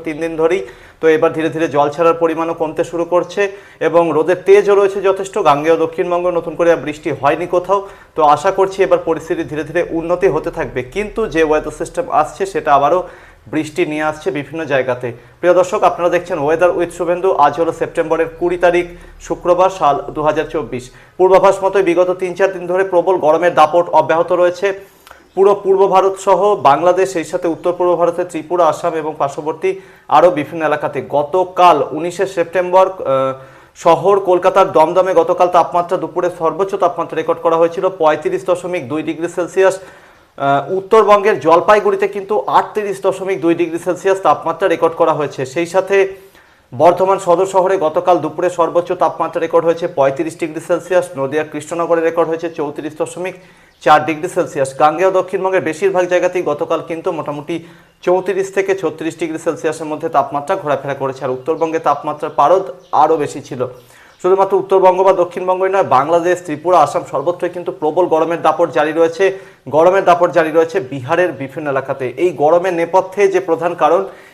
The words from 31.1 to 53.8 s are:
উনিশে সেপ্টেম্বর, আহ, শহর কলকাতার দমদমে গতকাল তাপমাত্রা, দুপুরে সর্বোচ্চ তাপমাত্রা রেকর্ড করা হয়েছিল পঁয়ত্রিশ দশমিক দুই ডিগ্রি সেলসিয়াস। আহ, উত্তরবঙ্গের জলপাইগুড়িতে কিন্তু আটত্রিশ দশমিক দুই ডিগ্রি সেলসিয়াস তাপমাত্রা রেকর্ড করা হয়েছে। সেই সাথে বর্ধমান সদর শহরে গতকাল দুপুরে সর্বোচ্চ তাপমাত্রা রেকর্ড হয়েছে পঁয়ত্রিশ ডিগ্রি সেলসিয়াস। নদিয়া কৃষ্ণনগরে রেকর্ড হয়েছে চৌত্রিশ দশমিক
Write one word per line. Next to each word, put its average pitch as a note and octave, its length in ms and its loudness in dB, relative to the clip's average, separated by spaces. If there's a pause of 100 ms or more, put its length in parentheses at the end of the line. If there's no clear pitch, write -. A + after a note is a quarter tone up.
উনিশে E3+ 340 -4 (100)
সেপ্টেম্বর, F3+ 540 2
আহ, C3+ 440 -2 (420)
শহর E3+ 440 2
কলকাতার F#3 520 2
দমদমে F3 420 2
গতকাল F3 340 4
তাপমাত্রা, F3 500 2
দুপুরে E3 320 -4 (100)
সর্বোচ্চ F#3+ 360 -2
তাপমাত্রা F3 400 -2
রেকর্ড D#3+ 300 -2
করা E3 120 2
হয়েছিল E3+ 320 0
পঁয়ত্রিশ E3 600 0
দশমিক F3 380 -4
দুই D3+ 160 -4
ডিগ্রি D#3+ 320 -6
সেলসিয়াস। F#3 420 0
আহ, - 840 -6 (160)
উত্তরবঙ্গের G3+ 640 2
জলপাইগুড়িতে F#3+ 680 2
কিন্তু G3+ 280 -6 (120)
আটত্রিশ F#3+ 540 0
দশমিক F#3+ 400 -2
দুই E3 140 2
ডিগ্রি E3+ 240 -2
সেলসিয়াস F3+ 420 -2
তাপমাত্রা E3 460 0
রেকর্ড E3 340 0
করা D#3+ 120 2
হয়েছে। D3 320 -4
সেই E3+ 280 -4
সাথে F#3+ 240 2 (760)
বর্ধমান E3+ 460 4
সদর F3 340 2
শহরে F#3+ 240 2
গতকাল E3+ 460 0
দুপুরে E3+ 260 -2
সর্বোচ্চ E3+ 420 -2
তাপমাত্রা E3 500 -2
রেকর্ড E3 240 0
হয়েছে E3+ 220 0
পঁয়ত্রিশ D#3 540 0
ডিগ্রি D#3+ 260 -6
সেলসিয়াস। F3 380 0 (120)
নদিয়া C#3 340 -2
কৃষ্ণনগরে E3 500 -2
রেকর্ড E3 280 0
হয়েছে E3 180 -4 (100)
চৌত্রিশ D3 440 -8
দশমিক F3+ 340 -8 (480)